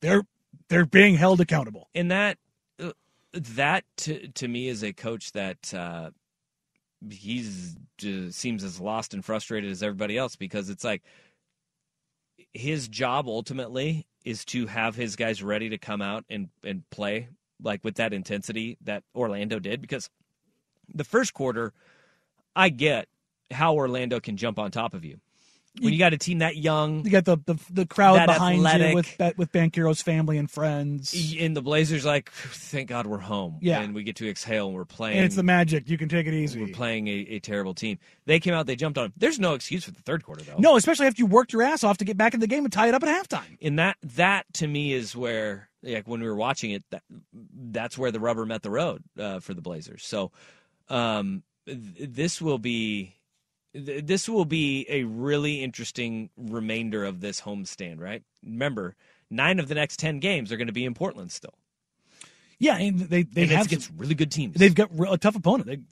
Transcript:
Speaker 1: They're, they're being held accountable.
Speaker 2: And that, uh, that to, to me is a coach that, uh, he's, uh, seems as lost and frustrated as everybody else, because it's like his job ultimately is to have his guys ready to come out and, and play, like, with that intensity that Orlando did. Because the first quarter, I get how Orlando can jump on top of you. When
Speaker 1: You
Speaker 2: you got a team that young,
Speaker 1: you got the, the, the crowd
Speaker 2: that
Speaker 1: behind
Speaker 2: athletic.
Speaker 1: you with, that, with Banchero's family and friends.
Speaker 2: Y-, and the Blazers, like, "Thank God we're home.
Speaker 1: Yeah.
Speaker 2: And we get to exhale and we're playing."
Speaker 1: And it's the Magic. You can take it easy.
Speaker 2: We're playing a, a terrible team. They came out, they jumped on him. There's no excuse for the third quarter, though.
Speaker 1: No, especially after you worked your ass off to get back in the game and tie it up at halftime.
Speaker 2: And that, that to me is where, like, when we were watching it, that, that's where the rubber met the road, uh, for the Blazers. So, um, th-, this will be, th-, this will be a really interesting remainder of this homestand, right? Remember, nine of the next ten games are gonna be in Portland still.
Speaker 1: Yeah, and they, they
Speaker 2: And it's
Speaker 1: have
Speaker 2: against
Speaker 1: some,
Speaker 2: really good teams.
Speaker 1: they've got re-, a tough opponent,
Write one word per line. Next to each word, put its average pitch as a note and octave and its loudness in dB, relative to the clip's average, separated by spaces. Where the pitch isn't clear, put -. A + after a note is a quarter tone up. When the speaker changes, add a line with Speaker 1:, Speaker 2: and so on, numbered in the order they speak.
Speaker 1:
They're, F#3+ 4
they're E3+ 6
being F#3+ 10
held F3+ 6
accountable. C#3 0
Speaker 2:
And F3 0
that, G3+ 0
uh, E3+ -8
that C#3 -2
to, D#3 -8
to C3 -8
me A#2+ -4
is A2 -6
a G#2 -4
coach A#2 -8
that, F#2+ -8
uh, E2+ -8
he's, G2+ -8
uh, F#2+ -6
seems A2+ -6
as F2+ -10
lost A2 -6
and G2 -8
frustrated A2 -6
as F#2+ -8
everybody G#2 -4
else, B2+ -6
because G2 -8
it's G2 -12
like G#2 -4
his C3+ -4
job B2+ 0
ultimately B2+ -4
is A2+ -8
to B2 -4
have A2 -2
his A2 -6
guys A2 -2
ready G#2+ -2
to G#2+ -8
come G#2 -6
out G2+ -6
and, G2+ -8
and F#2+ -8
play, G#2 -6
like, G#2 -4
with G#2+ -6
that A2+ -2
intensity G#2+ -6
that G#2 -8
Orlando G#2+ -4
did. G2+ -6
Because C3 -10
the D3 -6
first A#3+ 0
quarter, A#2 -4
I F#3+ 6
get C#3 0
how D#3 4
Orlando B2+ 0
can G#2 -6
jump G#2+ -4
on G#2 -4
top A2+ -4
of F2 -12
you. D2 -16
When C4 -6
Speaker 1:
You A3+ 4
Speaker 2:
you D#3 2
got F3 6
a D3+ -2
team F3 -2
that D#3+ 0
young, D#3 0
Speaker 1:
you G#3 2
got F#3+ 6
the, F3 6
the, E3+ 0
the F3+ 0
crowd F#3+ 8
Speaker 2:
that E3+ 8
Speaker 1:
behind F3 6
Speaker 2:
athletic. D#3+ 6
Speaker 1:
you D#3 4
with, E3+ 0
that, F3 0
with E3+ -2
Banchero's E3 2
family D#3+ 2
and D3 -2
friends. D3 -2
Speaker 2:
Y-, D#3+ -2
and D#3+ 0
the C#3 -4
Blazers, D3+ 2
like, D3 0
"Thank - -10
God A#2+ -4
we're G#2 -4
home. F#2 -6
Speaker 1:
Yeah. E3 2
Speaker 2:
And G#2 -6
we G#2+ -6
get G#2 -8
to A2+ -6
exhale G#2+ -4
and F#2+ -6
we're F#2 -8
playing." A2 -4
Speaker 1:
And F#3 6
it's F#3+ 0
the F#3 2
Magic. E3+ 4
You D#3+ 0
can D#3 -4
take E3 0
it D#3 -2
easy. C#3+ -2
Speaker 2:
We're G2 -6
playing A2+ -4
a, G#2 -2
a G2+ -6
terrible G2 -4
team. A2 -6
They D#3+ 4
came F3+ 0
out, D#3+ 0
they C3 -2
jumped D3+ -4
on A#2+ -2
him. G2 -8
There's C#4+ 2
no F3 2
excuse E3 -6
for - -16
the - -20
third D#3+ -4
quarter, - -16
though. - -12
Speaker 1:
No, C#4+ 10
especially C#4+ 6
after B3 4
you A#3 6
worked A#3 6
your A3+ 4
ass C#4 2
off G3+ 4
to G#3 -2
get G3+ -2
back A3 4
in A3+ 0
the A3 2
game C#4+ 0
and A#3+ -2
tie G#3+ 4
it A#3 6
up C4 2
at E4+ 0
halftime. - -8
Speaker 2:
And D3 0
that, F#3 2
that F#3 2
to D#3+ -2
me D3 -2
is A#2+ -4
where, A2 -4
like, A2 -6
when A#2 -6
we A#2 -4
were A2 -2
watching A#2 -2
it, G2+ -6
that, - -12
that's A#2 -10
where B2+ 0
the A2 -4
rubber A2+ 0
met A2 -6
the G#2 -6
road, B2+ -2
uh, G2 -8
for F#2 -12
the E2+ -12
Blazers. E2 -12
So, G2+ -4
um, G#2+ -2
th-, C3 -12
this C#3+ -6
will C#3+ 0
be, G#2+ -4
th-, C#3 -10
this F#3+ -2
will A3 2
be C#3+ 0
a C#3 0
really C#3+ -2
interesting A#2 -6
remainder A2 -4
of F#2+ -6
this G2+ -8
homestand, F#2 -10
right? G2 -10
Remember, A2+ -4
nine D3+ 2
of C3+ -4
the D3+ -4
next D3+ -2
ten D#3 -2
games C#3 -2
are A#2 -6
gonna A#2 -6
be A#2+ -4
in B2+ -4
Portland A2 -6
still. - -18
Speaker 1:
Yeah, C4+ 4
and F#3+ 0
they, F3 2
they E3+ 2
Speaker 2:
And E3+ 6
it's D#3 6
Speaker 1:
have G#3 4
Speaker 2:
against E3 -2
Speaker 1:
some, - -14
Speaker 2:
really C#3+ -2
good D3+ 2
teams. D3+ -4
Speaker 1:
they've F#3 10
got G3+ 4
re-, E3 0
a F#3+ 2
tough G#3+ 4
opponent, G3 4